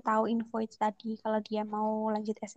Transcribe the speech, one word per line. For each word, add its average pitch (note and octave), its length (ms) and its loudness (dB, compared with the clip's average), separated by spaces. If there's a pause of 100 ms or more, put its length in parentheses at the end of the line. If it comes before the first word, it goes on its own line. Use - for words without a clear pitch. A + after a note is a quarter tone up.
tahu A3 140 6 (100)
info A3+ 300 -2
itu A3 160 -8
tadi, G#3+ 300 0 (140)
kalau A3 240 2
dia G#3+ 200 0
mau G#3+ 480 0
lanjut G#3+ 240 -2
S G#3 180 -10